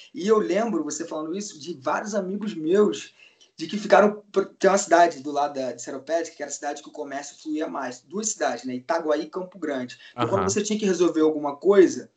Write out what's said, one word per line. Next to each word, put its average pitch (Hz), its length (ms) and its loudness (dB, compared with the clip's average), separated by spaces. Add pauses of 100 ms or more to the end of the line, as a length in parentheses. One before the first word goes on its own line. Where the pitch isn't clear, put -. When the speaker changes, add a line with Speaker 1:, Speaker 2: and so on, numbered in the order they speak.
(120)
Speaker 1:
E 175 160 -6
eu 220 120 6
lembro, 180 440 0
você 147 220 -6
falando 160 320 -6
isso, 202 220 -10
de 160 160 -10
vários 202 400 -4
amigos 196 400 -4
meus, 175 580 2 (420)
de 160 120 -8
que 208 100 -4
ficaram, 202 540 4
por, 196 140 0
tem - 260 0
uma 202 80 4
cidade 165 420 4
do 143 100 -8
lado 143 220 -2
da, 131 200 -6
de - 100 -16
Seropédica, 156 520 -6
que - 60 -12
era 151 80 -8
a 139 40 -12
cidade 147 280 -8
que - 80 -20
o - 20 -20
comércio 143 520 -10
fluía 156 240 -4
mais. 131 340 -8
Duas 202 280 -6
cidades, 131 360 -4
né? 127 80 -6
Itaguaí 156 500 -2
e - 60 -12
Campo 180 300 -10
Grande. 135 400 -6 (140)
Então, 120 140 -2
quando 190 140 0
Speaker 2:
Aham. 190 80 0
Speaker 1:
você 202 140 0
tinha 214 160 -2
que 214 60 -2
resolver 170 360 2
alguma 147 360 2
coisa, 175 600 6